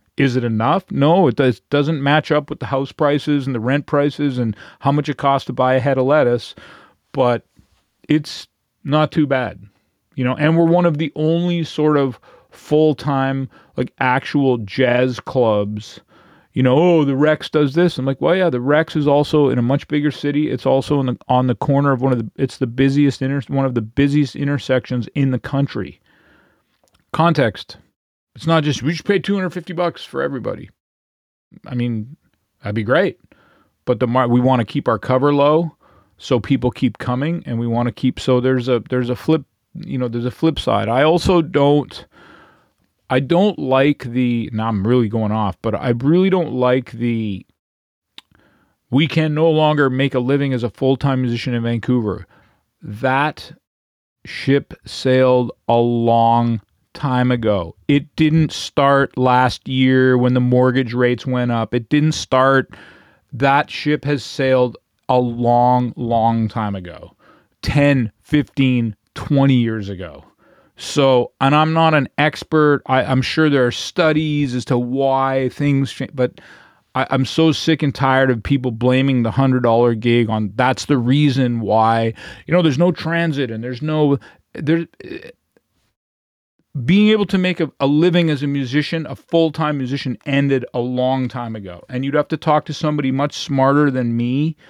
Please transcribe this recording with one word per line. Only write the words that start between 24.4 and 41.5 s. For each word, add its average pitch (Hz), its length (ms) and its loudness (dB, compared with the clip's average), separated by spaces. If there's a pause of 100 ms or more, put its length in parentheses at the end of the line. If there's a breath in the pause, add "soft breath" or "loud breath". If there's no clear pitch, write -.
in 139 160 0
the 123 80 -2
country." 135 600 -6 (1120 soft breath)
Context. 151 640 0 (580)
It's 127 120 -10
not 165 160 2
just, 143 200 -2
"We 156 100 -2
should - 140 -12
pay 202 120 2
two 202 160 -2
hundred 185 140 -2
fifty 175 240 -12
bucks 170 320 -4
for 135 160 -8
everybody." 139 480 -6 (960)
I - 100 -14
mean, 120 400 -6 (460)
that'd 104 140 -6
be 113 80 -2
great, 151 360 0 (640 soft breath)
but 120 160 0
the 123 80 0
mar-, 123 220 2
we 123 100 4
wanna 123 240 2
keep 139 240 -6
our 113 120 0
cover 131 340 2
low 151 420 2 (420 soft breath)
so 127 220 -2
people 123 320 0
keep 120 280 -4
coming, 143 460 -4
and 120 140 -6
we 120 80 -4
wanna 120 240 -2
keep, - 300 -4
so 127 180 2
there's 127 300 0
a, 120 200 0
there's 127 200 -2
a 123 80 -4
flip, 156 260 0 (300)
you 104 240 -10
know, 127 100 -4
there's 117 180 -6
a 120 60 -4
flip 165 260 -2
side. 104 300 -2
I 127 160 2
also 170 380 2
don't, 147 640 0 (1040 soft breath)